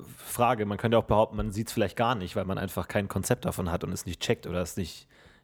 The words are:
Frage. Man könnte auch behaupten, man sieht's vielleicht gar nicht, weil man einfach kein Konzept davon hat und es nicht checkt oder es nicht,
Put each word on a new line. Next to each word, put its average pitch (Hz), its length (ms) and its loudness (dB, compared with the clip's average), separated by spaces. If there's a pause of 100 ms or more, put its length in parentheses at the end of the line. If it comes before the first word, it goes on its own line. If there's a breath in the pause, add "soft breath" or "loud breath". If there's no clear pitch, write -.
(160)
Frage. 120 480 2
Man 101 140 -2
könnte 117 180 4
auch 113 80 6
behaupten, 110 320 4
man 104 160 -2
sieht's 107 200 -4
vielleicht 104 240 0
gar 120 180 4
nicht, 92 220 -6
weil 95 100 -2
man 95 120 0
einfach 95 300 -4
kein 101 180 0
Konzept - 380 0
davon 90 260 -2
hat 87 140 -2
und 90 80 -4
es - 140 -8
nicht - 140 -8
checkt - 260 -2
oder 90 160 -2
es - 160 -6
nicht, - 280 -8 (380 soft breath)